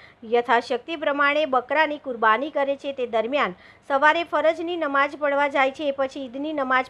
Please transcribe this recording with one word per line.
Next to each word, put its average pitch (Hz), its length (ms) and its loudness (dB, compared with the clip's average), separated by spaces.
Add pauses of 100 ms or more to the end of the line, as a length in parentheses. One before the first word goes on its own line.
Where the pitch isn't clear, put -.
(320)
યથાશક્તિ 240 640 0
પ્રમાણે 294 500 0
બકરાની 294 520 0
કુરબાની 233 520 0
કરે 277 260 -2
છે. 277 160 -8
તે 247 160 -6
દરમિયાન 226 460 -2 (340)
સવારે 302 360 4
ફરજની 330 540 0
નમાઝ 285 420 0
પડવા 285 280 2
જાય 269 240 2
છે, 294 160 -6
એ 277 40 0
પછી 269 340 -4
ઈદની 277 280 -8
નમાઝ 262 360 0